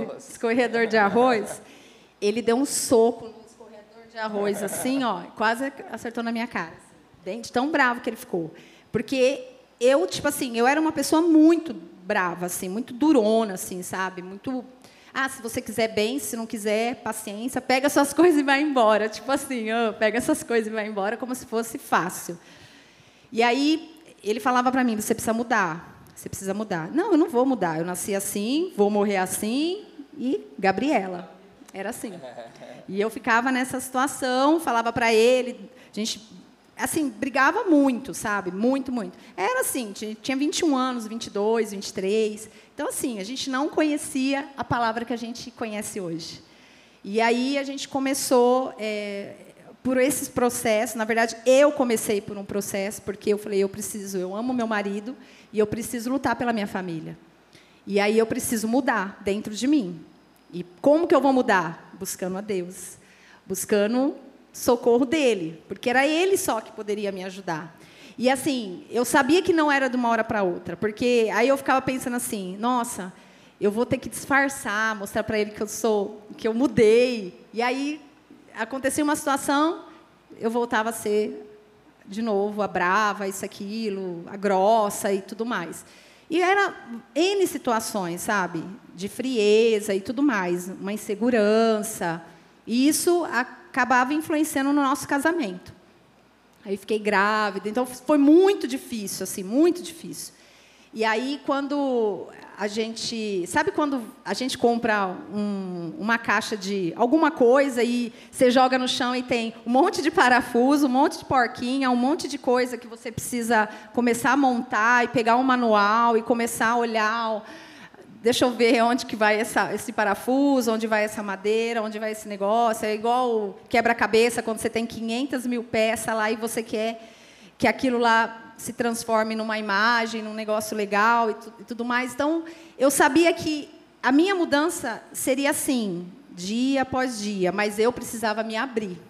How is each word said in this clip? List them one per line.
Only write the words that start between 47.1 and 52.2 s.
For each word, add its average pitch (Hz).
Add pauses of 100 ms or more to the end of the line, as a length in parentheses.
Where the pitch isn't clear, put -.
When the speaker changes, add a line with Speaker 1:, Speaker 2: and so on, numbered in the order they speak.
Speaker 2:
aí 247
a 277
gente 277
começou, 254
é, 208 (460)
por 254
esses 277
processos, 240
na 220
verdade, 233 (100)
eu 277
comecei 233